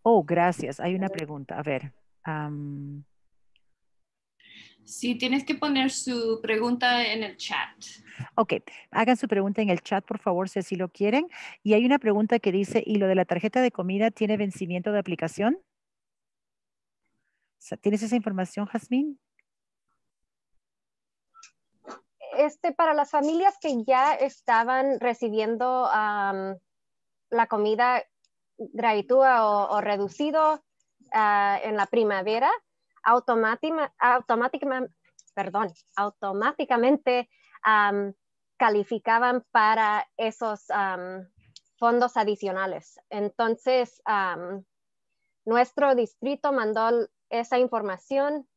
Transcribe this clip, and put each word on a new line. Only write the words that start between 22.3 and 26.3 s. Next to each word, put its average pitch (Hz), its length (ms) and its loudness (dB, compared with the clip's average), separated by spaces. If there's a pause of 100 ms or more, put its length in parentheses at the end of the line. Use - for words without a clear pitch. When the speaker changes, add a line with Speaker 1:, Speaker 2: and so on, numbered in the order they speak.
Speaker 3:
Este, 302 360 0
para 320 200 2
las 294 200 0
familias 320 480 2
que 247 240 -2
ya 262 300 4
estaban 262 840 0
recibiendo, 233 880 -2
am, 196 720 -2 (720)